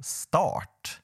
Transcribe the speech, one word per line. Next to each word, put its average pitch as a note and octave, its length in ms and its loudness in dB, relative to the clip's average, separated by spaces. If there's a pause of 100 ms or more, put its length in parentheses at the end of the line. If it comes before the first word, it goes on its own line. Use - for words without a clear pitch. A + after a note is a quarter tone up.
start. - 1000 0